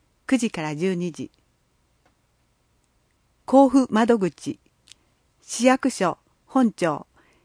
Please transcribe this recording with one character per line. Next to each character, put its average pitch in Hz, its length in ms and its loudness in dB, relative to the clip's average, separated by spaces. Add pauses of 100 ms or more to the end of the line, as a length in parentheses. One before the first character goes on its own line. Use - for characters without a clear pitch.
(280)
九 269 80 2
時 233 160 -4
か 165 100 -10
ら 151 140 -8
十 185 180 -2
二 175 160 -6
時。 135 220 -14 (2000)
交 269 240 6
付 254 240 2
窓 226 280 2
口、 - 400 -6 (800)
市 - 260 -6
役 262 240 2
所、 - 280 -4 (280)
本 254 240 0
庁、 160 380 -6 (360)